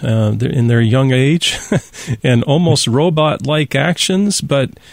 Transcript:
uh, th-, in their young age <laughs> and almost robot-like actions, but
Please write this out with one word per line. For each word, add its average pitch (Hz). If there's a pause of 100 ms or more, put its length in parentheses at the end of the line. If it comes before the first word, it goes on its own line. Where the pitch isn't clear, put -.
uh, 110
th-, 120
in 117
their 117
young 127
age 139 (320)
<laughs> -
and 120
almost 160
robot-like 151
actions, 185
but 139 (220)